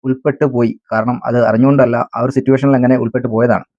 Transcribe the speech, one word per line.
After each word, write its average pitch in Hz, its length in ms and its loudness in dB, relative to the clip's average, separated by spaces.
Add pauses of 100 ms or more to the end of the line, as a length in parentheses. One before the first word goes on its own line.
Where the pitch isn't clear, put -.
ഉൾപ്പെട്ടു 135 420 -2
പോയി. 120 340 -2 (120)
കാരണം 113 340 -4
അത് 120 200 0
അറിഞ്ഞുകൊണ്ടല്ല, 120 680 2
ആ 117 60 -4
ഒരു 127 100 -2
സിറ്റുവേഷനിൽ 131 440 2
അങ്ങനെ 127 220 2
ഉൾപ്പെട്ടു 120 300 -4
പോയതാണ്. 113 360 0 (160)